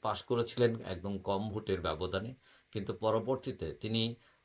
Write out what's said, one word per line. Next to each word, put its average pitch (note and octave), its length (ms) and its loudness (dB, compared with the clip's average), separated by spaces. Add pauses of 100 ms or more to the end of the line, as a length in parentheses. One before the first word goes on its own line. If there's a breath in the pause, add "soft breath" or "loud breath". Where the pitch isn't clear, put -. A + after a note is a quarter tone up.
পাশ G#2+ 220 0
করেছিলেন A#2 580 2
একদম F#2 360 -4
কম G2 320 0
ভোটের G2 320 0
ব্যবধানে, F2+ 540 -2 (360 soft breath)
কিন্তু G2+ 220 -4
পরবর্তীতে A2 800 0
তিনি A2+ 420 0 (300 soft breath)